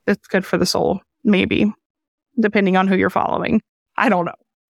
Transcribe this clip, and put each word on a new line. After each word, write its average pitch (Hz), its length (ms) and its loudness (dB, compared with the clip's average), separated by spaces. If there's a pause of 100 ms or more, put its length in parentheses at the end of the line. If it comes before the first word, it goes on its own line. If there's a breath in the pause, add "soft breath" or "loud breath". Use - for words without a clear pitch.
it's - 220 -4
good 190 180 -2
for 180 140 -4
the 185 60 0
soul, - 360 -2 (220)
maybe, 208 500 2 (640)
depending 202 380 2
on 190 100 2
who 190 80 2
you're 185 140 2
following. - 500 -2 (380)
I 214 100 0
don't 180 180 0
know. - 100 -10 (340)